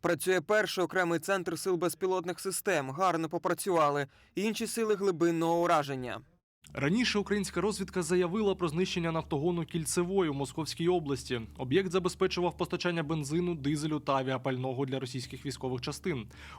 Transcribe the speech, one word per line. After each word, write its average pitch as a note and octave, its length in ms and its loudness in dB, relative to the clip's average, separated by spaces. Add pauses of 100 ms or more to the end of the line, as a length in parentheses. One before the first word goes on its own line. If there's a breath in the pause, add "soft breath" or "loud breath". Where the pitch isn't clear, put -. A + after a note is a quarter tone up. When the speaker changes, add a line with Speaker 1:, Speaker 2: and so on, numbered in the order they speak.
Speaker 1:
Працює F3 400 2
перший F#3+ 440 2
окремий E3+ 340 2
центр F3 400 -2
сил F#3 180 0
безпілотних F3+ 640 0
систем. F3 500 0
Гарно E3 380 0
попрацювали. D#3+ 760 2 (280 soft breath)
Інші G#3+ 320 0
сили G#3+ 280 0
глибинного E3+ 680 2
ураження. C#3 580 0 (540)
Speaker 2:
Раніше G3 440 2
українська G3 420 -2
розвідка F#3 420 -2
заявила F3+ 520 2
про F3 140 0
знищення E3 440 -2
нафтогону E3 520 0
Кільцевої F3 680 0
у C#3 40 0
Московській D3 540 -2
області. C#3 520 0 (180)
Об'єкт E3 320 0
забезпечував F3+ 680 0
постачання F3 460 -2
бензину, D#3+ 520 0
дизелю D3+ 460 -2
та C#3+ 120 0
авіапального C3 720 0
для C3 120 -2
російських B2+ 480 -8
військових B2+ 340 -4
частин. C#3 480 -6 (300 loud breath)